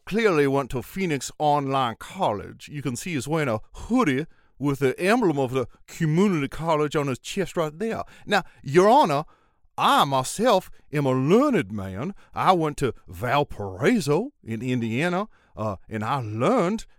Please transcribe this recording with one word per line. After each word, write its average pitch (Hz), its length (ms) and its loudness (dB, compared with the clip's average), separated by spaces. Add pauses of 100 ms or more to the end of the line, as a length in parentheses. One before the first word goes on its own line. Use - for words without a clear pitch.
clearly 180 420 2
went 139 260 0
to 123 100 -4
Phoenix 170 560 -4
Online 135 600 0
College. 123 720 -6
You 143 120 -12
can 127 140 -4
see 175 180 -8
he's 127 120 -4
wearing 151 220 0
a 110 120 0 (120)
hoodie 170 540 0 (320)
with 139 220 -2
the 131 200 2
emblem 185 380 2
of 127 140 0
the 131 140 0 (200)
community 165 600 2
college 151 460 -2
on 147 120 0
his 127 120 -4
chest - 380 -6
right 156 220 -4
there. 220 240 -6 (240)
Now, 196 160 2 (200)
Your 180 280 6
Honor, 185 340 4 (540)
I 226 260 4
myself 185 640 0 (220)
am 147 140 0
a 131 60 2
learned 165 600 4
man. 110 420 -8 (200)
I 147 180 2
went 156 240 0
to 123 160 0 (160)
Valparaiso 139 1200 0 (100)
in 113 180 -8
Indiana, 127 680 -2 (280)
uh, 104 200 -4 (120)
and 107 160 -6
I 131 160 -2
learned 170 640 0 (140)